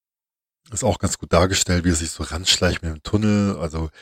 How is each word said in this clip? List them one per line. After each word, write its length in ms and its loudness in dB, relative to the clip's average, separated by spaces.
Ist 120 -4
auch 160 0
ganz 180 -2
gut 160 -4
dargestellt, 500 2
wie 80 2
er 40 2
sich 160 -4
so 120 -10
ranschleicht 580 0
mit 100 -4
dem 120 -12
Tunnel. 540 2
Also 320 -6